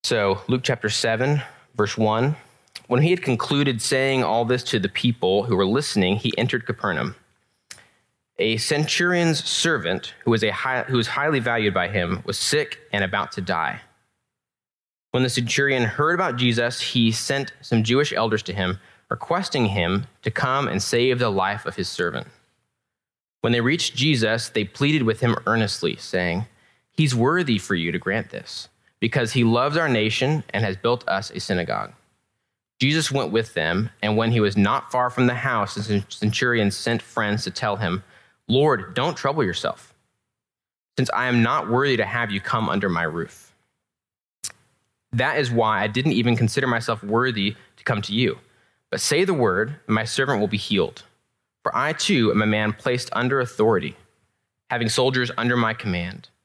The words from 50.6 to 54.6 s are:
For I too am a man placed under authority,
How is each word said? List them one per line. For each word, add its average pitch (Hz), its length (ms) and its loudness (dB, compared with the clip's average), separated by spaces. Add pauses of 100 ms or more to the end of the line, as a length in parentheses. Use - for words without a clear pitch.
For - 120 -2
I 143 160 0
too - 380 2
am 104 100 2
a 107 60 2
man 107 260 2
placed 123 400 -4
under 127 280 0
authority, 107 560 0 (760)